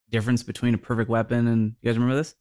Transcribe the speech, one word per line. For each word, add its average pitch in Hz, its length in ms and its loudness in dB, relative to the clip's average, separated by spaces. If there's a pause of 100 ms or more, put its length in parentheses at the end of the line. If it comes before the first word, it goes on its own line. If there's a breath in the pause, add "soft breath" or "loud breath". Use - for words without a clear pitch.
difference 113 360 0
between 120 280 -2
a 110 60 2
perfect 113 320 -2
weapon 117 380 0
and, 113 320 0
you 117 80 -2
guys 117 80 0
remember 123 180 2
this? 151 260 -4